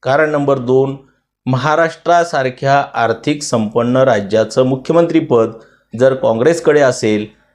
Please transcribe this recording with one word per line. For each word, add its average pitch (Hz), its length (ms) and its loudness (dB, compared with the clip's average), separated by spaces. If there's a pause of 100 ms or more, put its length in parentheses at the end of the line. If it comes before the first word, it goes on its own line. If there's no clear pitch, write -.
कारण 147 260 0
नंबर 143 280 0
दोन, 131 400 0 (480)
महाराष्ट्रासारख्या 143 1500 0
आर्थिक 147 500 -2
संपन्न 120 540 -2
राज्याचं 110 680 0
मुख्यमंत्रीपद 135 840 0 (480)
जर 135 140 4
काँग्रेसकडे 131 680 0
असेल 107 440 0 (300)